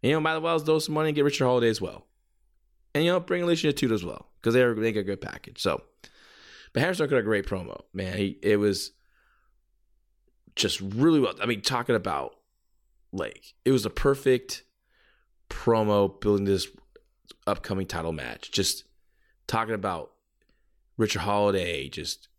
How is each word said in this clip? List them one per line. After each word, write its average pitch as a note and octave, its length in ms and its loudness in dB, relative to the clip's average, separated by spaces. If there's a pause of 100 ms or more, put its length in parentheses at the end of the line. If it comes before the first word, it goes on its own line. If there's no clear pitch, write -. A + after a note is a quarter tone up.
And, A#2+ 60 2
you - 20 4
know, D#3 80 2
might D#3+ 160 0
as D#3 60 -4
well E3 180 0
throw D#3 200 2
some D3+ 160 -4
money D#3 140 2
and D3+ 60 -2
get D3 80 2
Richard C#3 220 2
Holiday B2 240 4
as G#2+ 120 -2
well. - 240 -10 (880)
And, D3+ 120 2
you F3 60 2
know, F3+ 80 2
bring F3 240 -2
Alicia E3 260 2
Atout C3 220 0
as G#2 120 0
well, - 240 -12 (140)
'cause A2+ 120 2
they B2+ 120 6
make A2+ 300 0
a G#2 80 -2
good F#2+ 180 -6
package. - 400 -14
So, E2 220 -2 (920)
but A#2+ 100 0
Hammerstone E3+ 260 0
cut C3+ 80 2
a A2+ 60 2
great G#2 220 0
promo, - 380 -8 (100)
man. F#2+ 240 -6
He, G2 240 -2
it G#2 160 4
was G2+ 340 0 (1600)
just - 260 -2
really C3 380 4
well. G2 220 2
I G2+ 40 -2
mean, A2 160 -2
talking B2 340 0
about, E2+ 400 -4 (760)
like, - 420 -8 (100)
it B2+ 80 4
was A#2+ 140 2
a A2 60 -4
perfect C3+ 720 0 (840)
promo G#2 720 2
building G2+ 260 2
this F#2+ 220 0 (760)
upcoming F#2+ 400 -4
title E2 260 -6
match. C2 400 -10
Just - 320 -2 (600)
talking A2+ 300 -2
about F#2 360 -6 (880)
Richard G#2+ 220 0
Holiday F2+ 680 0
just - 400 -10 (120)